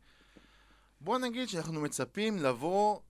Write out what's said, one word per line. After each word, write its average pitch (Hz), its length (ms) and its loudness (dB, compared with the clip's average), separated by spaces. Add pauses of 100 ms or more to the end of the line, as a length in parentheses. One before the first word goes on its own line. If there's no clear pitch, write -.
(1000)
בוא 208 180 0
נגיד 247 300 -2
שאנחנו 160 320 -4
מצפים 190 580 -2
לבוא 170 720 2